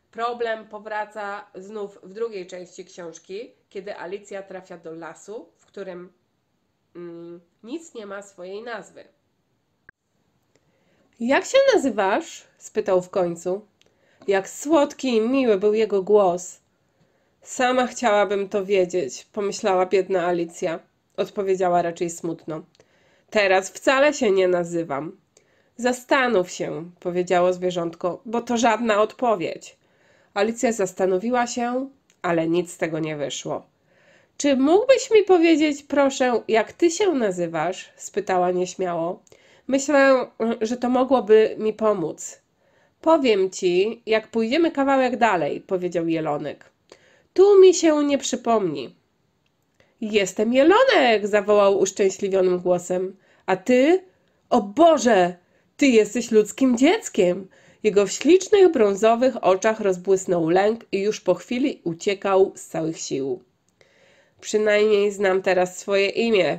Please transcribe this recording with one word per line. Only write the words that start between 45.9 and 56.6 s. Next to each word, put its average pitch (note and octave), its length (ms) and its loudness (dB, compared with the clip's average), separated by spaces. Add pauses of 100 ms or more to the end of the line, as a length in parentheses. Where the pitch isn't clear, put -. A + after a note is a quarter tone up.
Jelonek. D3+ 640 -6 (640)
„Tu G4 260 6
mi F#4 140 10
się D4+ 300 2
nie C#4+ 140 0
przypomni”. G3+ 760 -4 (1080)
„Jestem A3 520 -2
Jelonek”, D4 760 4
zawołał G3+ 520 4
uszczęśliwionym F#3+ 800 0
głosem. F3+ 580 -2 (300)
„A F#3+ 100 0
ty? C4 460 2 (480)
O A#3 120 2
Boże, G#3+ 720 4 (400)
ty C#4+ 100 2
jesteś A3+ 440 2
ludzkim A3+ 480 2